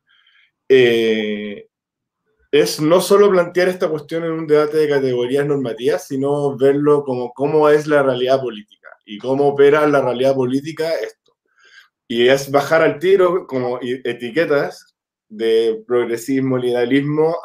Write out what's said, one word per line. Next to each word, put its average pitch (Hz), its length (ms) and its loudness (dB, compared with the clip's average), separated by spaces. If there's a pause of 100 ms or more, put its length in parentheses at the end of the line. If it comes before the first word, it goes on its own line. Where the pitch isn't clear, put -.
(680)
eh, 110 1000 2 (840)
es 151 300 0
no 165 180 4
solo 202 300 4
plantear 180 380 0
esta 180 220 -2
cuestión 156 340 -6
en 165 80 -6
un 160 160 -8
debate 151 300 2
de 151 120 2
categorías 131 560 -2
normativas, 139 640 -4
sino 139 500 -2
verlo 143 460 2
como 123 300 -6
cómo 147 360 2
es 147 160 4
la 147 160 2
realidad 131 400 0
política 110 340 -10 (340)
y 104 100 -14
cómo 135 280 0
opera 143 400 4
la 143 140 2
realidad 127 340 0
política 147 600 -4
esto. - 420 -10 (720)
Y 120 180 2
es 139 240 0
bajar 143 300 2
al 147 180 0
tiro 180 480 2
como 123 340 -4
i-, 131 220 -6
etiquetas 151 920 -4 (340)
de 113 580 0
progresismo, 123 720 -2
liberalismo, 139 880 0